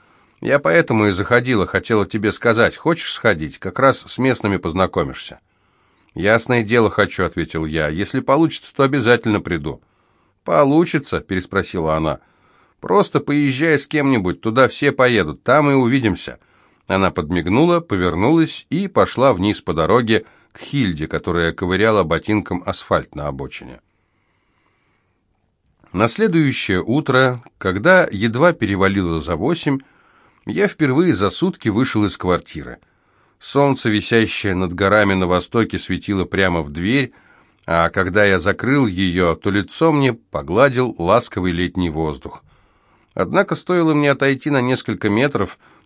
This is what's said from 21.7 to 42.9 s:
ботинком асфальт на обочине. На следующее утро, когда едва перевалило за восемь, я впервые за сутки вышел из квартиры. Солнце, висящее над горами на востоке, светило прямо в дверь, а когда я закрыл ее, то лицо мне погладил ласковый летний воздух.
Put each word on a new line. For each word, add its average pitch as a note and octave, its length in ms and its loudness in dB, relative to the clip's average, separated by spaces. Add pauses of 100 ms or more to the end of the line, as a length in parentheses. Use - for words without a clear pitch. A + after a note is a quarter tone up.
ботинком F2 640 -2
асфальт - 500 -4
на D2 120 -8
обочине. B1+ 540 -12 (2000)
На G#2 160 0
следующее D3+ 760 0
утро, B2+ 580 0 (160)
когда B2+ 520 2
едва A#2 440 0
перевалило F#2+ 680 0
за D#2 160 -4
восемь, C3+ 440 -2 (640)
я F3+ 220 -2
впервые D3+ 460 2
за F#2+ 180 0
сутки - 380 -2
вышел G#2+ 360 0
из G2 120 -4
квартиры. - 600 -4 (600)
Солнце, C#3 500 0
висящее G#2+ 680 0
над F2+ 180 -2
горами G2 400 2
на F#2+ 140 2
востоке, F2+ 500 0
светило F#2+ 480 -4
прямо F2 360 0
в D2 100 -10
дверь, G#2+ 420 -2 (540)
а E2+ 220 2
когда G2 360 0
я F#2+ 140 2
закрыл A2+ 480 0
ее, F2+ 480 0
то G2+ 140 -6
лицо G#2 420 0
мне C#3 220 2
погладил A2+ 840 0
ласковый F#2 540 0
летний F2 380 -2
воздух. D2+ 540 -8 (720)